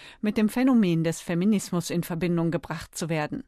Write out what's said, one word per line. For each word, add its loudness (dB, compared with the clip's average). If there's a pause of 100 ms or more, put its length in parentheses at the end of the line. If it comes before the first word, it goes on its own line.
(220)
mit -2
dem 2
Phänomen 4
des -2
Feminismus 0
in 0
Verbindung 0
gebracht -6
zu -4
werden. -4